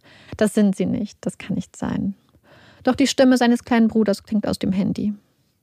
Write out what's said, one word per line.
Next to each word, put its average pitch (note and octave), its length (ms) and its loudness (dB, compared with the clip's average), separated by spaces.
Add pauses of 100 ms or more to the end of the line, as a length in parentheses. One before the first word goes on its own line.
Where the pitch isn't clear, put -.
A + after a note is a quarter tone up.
(380)
"Das G#3+ 160 0
sind G3+ 220 2
sie F#3 100 -4
nicht, - 360 -6
das - 180 -8
kann - 160 -6
nicht - 200 -8
sein." - 380 -4 (720)
Doch B3+ 120 2
die C4+ 120 2
Stimme B3+ 300 4
seines A#3+ 260 2
kleinen A3+ 240 2
Bruders G#3+ 360 0
klingt G#3+ 240 -2
aus - 120 -4
dem F#3+ 120 -2
Handy. G#3 420 -2 (500)